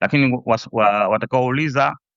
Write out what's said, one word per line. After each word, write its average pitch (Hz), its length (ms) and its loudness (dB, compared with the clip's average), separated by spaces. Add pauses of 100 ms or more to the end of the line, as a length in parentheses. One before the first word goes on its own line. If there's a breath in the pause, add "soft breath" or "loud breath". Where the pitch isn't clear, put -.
Lakini 135 360 2 (100)
was-, 113 260 0
wa-, 104 360 2
watakaouliza 127 880 -2 (200)